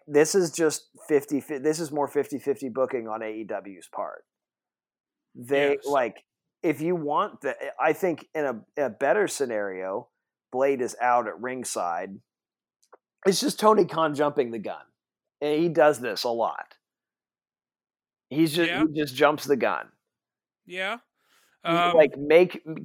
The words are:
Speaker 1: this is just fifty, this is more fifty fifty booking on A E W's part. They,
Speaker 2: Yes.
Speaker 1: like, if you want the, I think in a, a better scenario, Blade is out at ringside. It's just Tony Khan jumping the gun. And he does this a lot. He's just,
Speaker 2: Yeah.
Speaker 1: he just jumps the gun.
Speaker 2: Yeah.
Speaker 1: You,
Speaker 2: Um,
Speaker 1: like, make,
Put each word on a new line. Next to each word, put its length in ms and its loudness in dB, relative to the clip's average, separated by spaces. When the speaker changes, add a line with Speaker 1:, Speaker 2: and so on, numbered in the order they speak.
Speaker 1:
this 280 4
is 160 2
just 380 -2
fifty, 320 0
this 400 -2
is 120 -6
more 160 -2
fifty 320 -4
fifty 300 -4
booking 380 -4
on 140 -8
A 80 -8
E 140 -10
W's 500 -10
part. 300 -10
They, 360 0
Speaker 2:
Yes. 140 -4
Speaker 1:
like, 380 -2
if 160 0
you 160 -2
want 460 -2
the, 140 -4
I 140 2
think 420 -4
in 100 0
a, 400 -4
a 40 -2
better 380 0
scenario, 840 -6
Blade 300 0
is 200 -4
out 260 2
at 140 -10
ringside. 760 -6
It's 160 2
just 180 -4
Tony 260 6
Khan 280 0
jumping 380 0
the 80 -8
gun. 260 -12
And 180 0
he 100 2
does 300 4
this 240 -6
a 60 -2
lot. 460 -6
He's 240 2
just, 160 2
Speaker 2:
Yeah. 180 2
Speaker 1:
he 120 -4
just 160 -4
jumps 280 4
the 140 2
gun. 320 -2
Speaker 2:
Yeah. 340 -8
Speaker 1:
You, 100 0
Speaker 2:
Um, 200 2
Speaker 1:
like, 220 6
make, 440 4